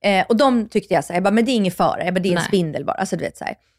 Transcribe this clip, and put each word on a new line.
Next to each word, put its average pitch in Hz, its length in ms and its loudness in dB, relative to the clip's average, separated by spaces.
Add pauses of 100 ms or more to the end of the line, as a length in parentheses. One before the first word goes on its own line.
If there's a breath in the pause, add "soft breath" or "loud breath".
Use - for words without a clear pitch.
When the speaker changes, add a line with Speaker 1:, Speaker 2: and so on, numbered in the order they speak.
Speaker 1:
Eh, 196 240 2
och 226 80 2
de 240 320 2
tyckte - 260 -2
jag - 100 2
så - 80 -12
här, 175 40 -2
jag 185 80 0
bara, 196 60 2
"Men 226 140 2
det 247 60 -2
är 262 60 0
ingen 190 160 0
fara." 160 320 0
Jag 180 100 -2
bara, 185 60 0
"Det 185 80 0
är - 20 2
en 180 40 2
Speaker 2:
Nej. 170 100 0
Speaker 1:
spindel 170 400 0
bara." - 80 -4
Alltså, 196 240 -4
du 160 80 -6
vet, - 140 -8
så - 60 -12
här. - 100 -6 (240)